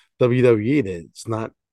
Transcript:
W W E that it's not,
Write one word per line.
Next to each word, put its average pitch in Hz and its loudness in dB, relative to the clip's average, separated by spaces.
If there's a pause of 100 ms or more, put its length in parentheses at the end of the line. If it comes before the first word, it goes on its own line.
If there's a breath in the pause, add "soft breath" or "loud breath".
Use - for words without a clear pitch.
(200 soft breath)
W 127 2
W 117 2
E 147 2
that 87 -8
it's - -20
not, 110 -8 (220)